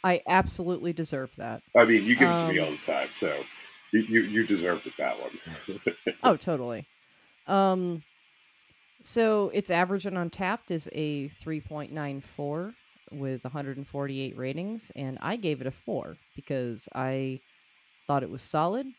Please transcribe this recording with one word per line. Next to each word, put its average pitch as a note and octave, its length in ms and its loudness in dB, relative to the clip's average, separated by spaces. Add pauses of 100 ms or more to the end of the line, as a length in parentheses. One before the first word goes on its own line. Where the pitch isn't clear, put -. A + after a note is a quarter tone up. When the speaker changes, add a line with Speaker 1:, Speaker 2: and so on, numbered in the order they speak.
Speaker 1:
I F3+ 240 4
absolutely F3 640 2
deserve D3 440 -4
that. A2+ 240 -6 (160)
Speaker 2:
I A#2 80 12
mean, A2 200 6
you A#2+ 100 6
give - 140 8
it E3+ 80 4
to E3 160 2
me F#2 60 4
Speaker 1:
Um, E2 60 2
Speaker 2:
all D#2 60 -4
the D2+ 60 -6
time, C#2 340 -2
so D2 320 -2 (480)
you, A2 100 6
you, A2 200 4
you G#2 260 2
deserved F2 400 2
it, - 100 -10
that B1+ 220 -2
one. C2 200 -10 (280)
<laughs> G2+ 120 -8 (440)
Speaker 1:
Oh, F#3+ 140 6
totally. B2+ 500 -4 (600)
Um, F#3 560 2 (1000)
so G#3+ 540 2
it's G3 160 0
average F3+ 340 2
and F#3+ 120 -4
Untappd F3+ 520 -4
is D#3+ 240 -4
a D3 360 -4
three D#3 300 -8
point D3+ 320 -10
nine C#3+ 300 -6
four D#3 540 -6 (360)
with C3+ 320 -6
a B2+ 60 -6
hundred C#3 280 -6
and C#3 100 -10
forty-eight C3+ 500 -6
ratings, E3+ 580 -6
and C3+ 240 -6
I F#3+ 160 -4
gave D#3+ 260 -2
it B2+ 60 -4
a C3+ 40 -4
four - 440 -8 (200)
because B2 580 -6
I C3 460 -2 (680)
thought C#3 180 2
it F2 60 -8
was A#2+ 140 -10
solid. F#3 420 0 (140)